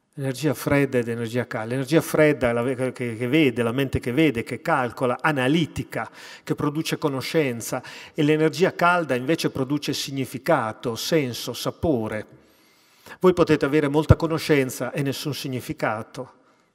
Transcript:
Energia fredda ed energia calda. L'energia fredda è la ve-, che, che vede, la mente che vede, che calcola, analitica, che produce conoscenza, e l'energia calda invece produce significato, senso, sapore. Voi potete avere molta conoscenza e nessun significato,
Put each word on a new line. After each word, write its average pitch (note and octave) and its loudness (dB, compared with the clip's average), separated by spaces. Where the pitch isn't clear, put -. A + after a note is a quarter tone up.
Energia C3+ -2
fredda C#3 2
ed A#2 0
energia A#2 -4
calda. A2+ -6
L'energia C3+ 2
fredda D3 4
è - 2
la A#2 0
ve-, B2+ -2
che, A#2 -6
che B2 -4
vede, B2+ 4
la A2+ 0
mente C3 -2
che B2 -4
vede, C3+ 2
che A2+ -8
calcola, B2 0
analitica, C#3 -2
che D#3 -4
produce D3+ -4
conoscenza, C3+ -2
e D#3+ -2
l'energia D#3 2
calda F3 2
invece C#3 0
produce C#3 -4
significato, C3 -2
senso, B2+ -2
sapore. A2+ -2
Voi F#3 6
potete D#3 4
avere C#3+ 2
molta D3+ 4
conoscenza C#3 0
e D#3+ -4
nessun C#3 -4
significato, B2+ -6